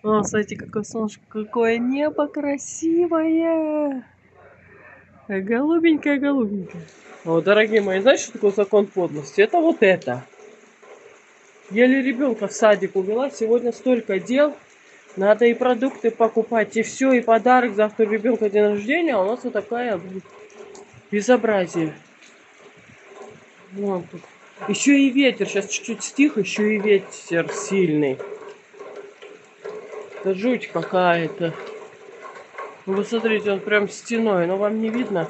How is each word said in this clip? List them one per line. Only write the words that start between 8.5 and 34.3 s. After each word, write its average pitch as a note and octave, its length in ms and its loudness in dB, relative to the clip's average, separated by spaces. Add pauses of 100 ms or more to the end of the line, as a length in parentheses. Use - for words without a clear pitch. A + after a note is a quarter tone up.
закон G3+ 340 2
подлости? D3+ 540 -4
Это A3 180 4
вот E4 220 2
это. F3 440 2 (1500)
Еле B3+ 300 6
ребенка B3 460 -2
в - 60 -6
садик G3 420 2
увела. G#3+ 360 -2
Сегодня A#3 420 0
столько A3+ 480 0
дел. C#4 340 2 (600)
Надо G#3 300 4
и A#3 80 6
продукты B3 580 0
покупать, A3 640 0
и A3+ 60 2
все, C4+ 300 0
и B3 80 4
подарок. A#3 540 4
Завтра G#3+ 320 2
у G3+ 40 -4
ребенка G#3+ 380 0
день G#3 140 2
рождения, A#3 520 0
а F#3+ 80 2
у F#3+ 40 0
нас A#3+ 160 -4
вот B3 100 -6
такая, G#3+ 460 -4
блин, F#3 240 -12 (880)
безобразие. G3 840 0 (1800)
Вон G3 320 -4
тут. E3+ 160 -18 (480)
Еще A3+ 240 2
и C#4 180 6
ветер. A#3+ 380 2
Сейчас G3 200 -4
чуть-чуть - 360 -8
стих, C#4+ 340 2
еще G#3 240 -2
и G#3+ 160 2
ветер F#3+ 760 0
сильный. D3+ 680 0 (2000)
Да F#3+ 80 0
жуть A3 320 -2
какая-то. E3+ 880 0 (1300)
Ну, F#3+ 100 -4
вы G3+ 100 -2
смотрите, A3 480 -2
он G3 80 -2
прям G3+ 280 0
стеной. G#3 600 0